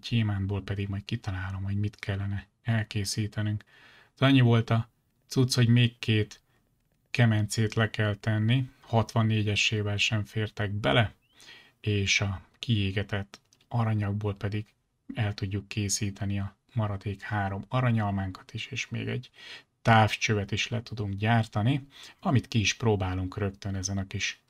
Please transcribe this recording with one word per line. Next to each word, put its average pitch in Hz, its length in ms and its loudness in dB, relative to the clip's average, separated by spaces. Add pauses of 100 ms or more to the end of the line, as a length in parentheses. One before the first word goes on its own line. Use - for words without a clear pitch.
gyémántból 101 540 -2
pedig 101 240 -6
majd 101 180 -6
kitalálom, 95 580 -6
hogy 101 140 -4
mit 104 180 -2
kellene 101 520 -6 (160)
elkészítenünk. 107 1040 -4 (520)
De 135 80 2
annyi 135 160 8
volt 117 280 6
a 117 200 2 (380)
cucc, 127 260 2
hogy 123 140 4
még 120 320 6
két 107 420 0 (680)
kemencét 107 640 2
le 110 160 2
kell 104 260 0
tenni, 113 540 2 (120)
hatvannégyessével 107 1160 0
sem 104 260 0
fértek 107 480 -4
bele, 117 420 2 (680)
és 101 420 0
a 98 200 -4 (180)
kiégetett 98 840 -2 (240)
aranyagból 104 680 -2
pedig 107 380 -6 (400)
el 104 200 -2
tudjuk 98 340 -6
készíteni 101 720 -4
a 98 180 -8 (160)
maradék 101 480 -4
három 98 460 -4
aranyalmánkat 104 840 -2
is, 113 120 -10
és - 240 -8
még 110 180 -6
egy 120 240 -8 (500)
távcsövet 107 720 4
is - 160 -2
le 113 160 -6
tudunk 104 300 -6
gyártani, 110 760 0 (320)
amit 139 280 0
ki 117 120 0
is 98 140 2
próbálunk 95 640 -2
rögtön 98 380 -4
ezen 98 220 -4
a 95 100 -4
kis - 420 -8